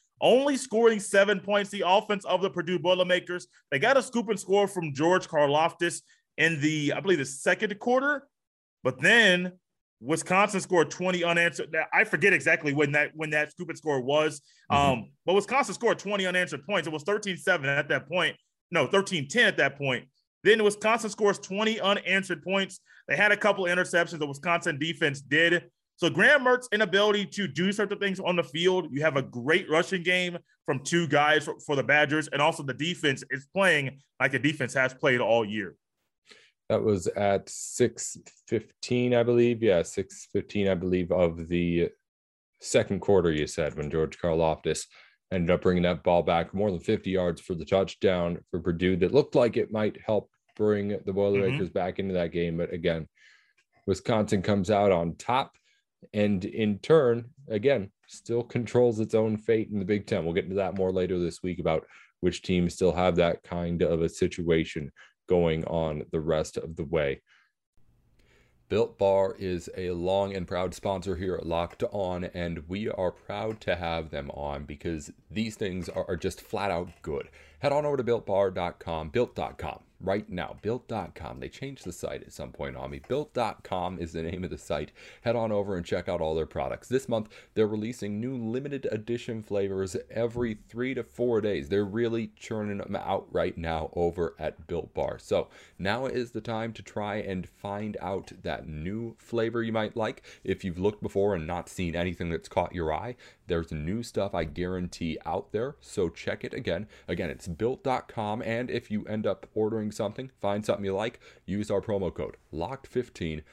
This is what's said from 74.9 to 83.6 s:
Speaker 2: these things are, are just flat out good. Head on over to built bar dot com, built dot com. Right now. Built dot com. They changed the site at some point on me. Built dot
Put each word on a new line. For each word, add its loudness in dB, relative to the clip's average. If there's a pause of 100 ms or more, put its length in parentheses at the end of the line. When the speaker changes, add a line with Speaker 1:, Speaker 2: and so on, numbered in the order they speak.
Speaker 2:
these -4
things -6
are, -4
are -4
just -6
flat -4
out -4 (120)
good. -6 (320)
Head 0
on 0
over 0
to 0
built 0
bar 2
dot -4
com, -6
built -2
dot -6
com. -8 (240)
Right -2
now. -8
Built -6
dot -8
com. -12
They -8
changed -14
the -10
site -8
at -20
some -12
point -8
on -10
me. -12
Built -4
dot -4